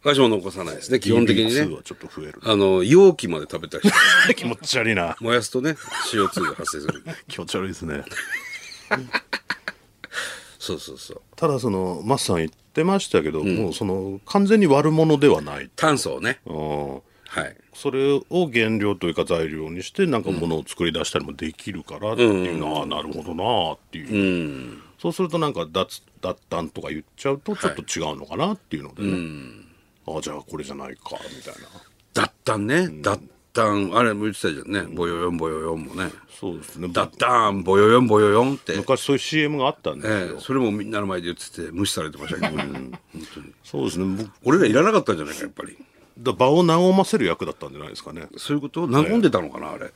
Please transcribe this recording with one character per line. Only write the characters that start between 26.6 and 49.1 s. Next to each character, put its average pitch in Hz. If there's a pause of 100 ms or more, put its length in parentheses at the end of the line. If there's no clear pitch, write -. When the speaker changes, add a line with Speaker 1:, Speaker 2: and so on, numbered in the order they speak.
Speaker 2:
と -
か 76
言 76
っ - (120)
ち -
ゃ 139
う 139
と 208
ち -
ょ 175
っ -
と -
違 - (120)
う -
の -
か 82
な 170
っ 190
て -
い -
う 69
の 71
で 101
ね。 98
Speaker 1:
は 92
い。 -
う -
ん。 67 (420)
Speaker 2:
あ、 78
じ 76
ゃ 73
あ 73
こ 76
れ 73
じ 67
ゃ 69
な 67
い 64
か、 - (240)
み 64
た -
い -
な。 - (440)
Speaker 1:
だ -
っ - (120)
た 113
ん 104
ね。 131
Speaker 2:
う 175
ん。 76
Speaker 1:
だ 98
っ - (320)
た 113
ん。 101
あ 123
れ 113
も 104
言 107
っ 95
て -
た 85
じ 69
ゃ -
ん -
ね。 98
ぼ 85
よ 85
よ 87
ん、 85
ぼ 80
よ 78
よ 80
ん 80
も 82
ね。 90 (280)
Speaker 2:
そ 95
う 80
で 76
す -
ね。 87
Speaker 1:
だ 98
っ -
た 120
ん、 98
ぼ 98
よ 107
よ 123
ん、 123
ぼ 107
よ 104
よ 107
ん 135
っ -
て。 -
Speaker 2:
昔 -
そ 143
う -
い -
う -
シ -
ー 156
エ -
ム 147
が 131
あ 151
っ -
た 76
ん 71
で 104
す -
よ。 107
Speaker 1:
え 90
え、 -
そ -
れ 135
も 117
み 104
ん 110
な 104
の 101
前 92
で 85
言 87
っ -
て -
て、 80
無 95
視 -
さ 85
れ 78
て 71
ま 76
し 78
た -
け -
ど。 -
Speaker 2:
う -
ん。 71
Speaker 1:
本 65 (340)
当 78
に。 - (100)
Speaker 2:
そ -
う 127
で 95
す 85
ね。 95
僕 104 (120)
Speaker 1:
俺 147
ら 170
い -
ら 143
な 214
か 208
っ -
た 110
ん 85
じ 78
ゃ -
な 73
い -
か、 -
や -
っ -
ぱ -
り。 - (440)
Speaker 2:
だ、 120
場 127
を 175
和 175
ま 190
せ 147
る 123
役 85
だ 76
っ -
た 76
ん 69
じ 69
ゃ -
な 76
い -
で 52
す -
か 73
ね。 78 (100)
Speaker 1:
そ -
う 147
い -
う -
こ 139
と？ 165
和 131
ん 214